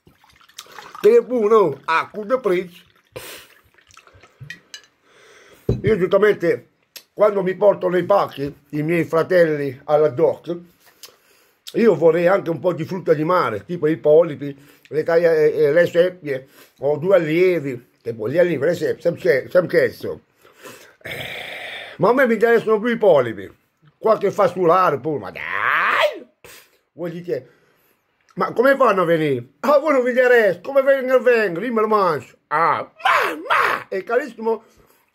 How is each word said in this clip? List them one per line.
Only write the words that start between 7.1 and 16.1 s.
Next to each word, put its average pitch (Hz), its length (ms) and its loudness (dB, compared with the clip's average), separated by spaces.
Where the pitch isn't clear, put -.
quando 202 280 2
mi 185 140 -4
porto 185 320 2
nei 175 160 0
pacchi 147 500 -2
i 147 120 -6
miei 165 220 0
fratelli 156 800 0
alla 151 240 2
doc, 147 480 -2
io 190 220 4
vorrei 165 320 2
anche 175 220 0
un 160 100 -6
po' 170 140 -2
di 170 100 -8
frutta 175 300 -2
di 151 100 0
mare, 147 400 -2
tipo 175 240 -6
i 160 80 0
polipi, 151 640 2
le 147 140 -4
taglia-, 165 320 2
eh, 151 280 2
eh, 143 80 2
le 170 140 4
seppie, 165 640 -2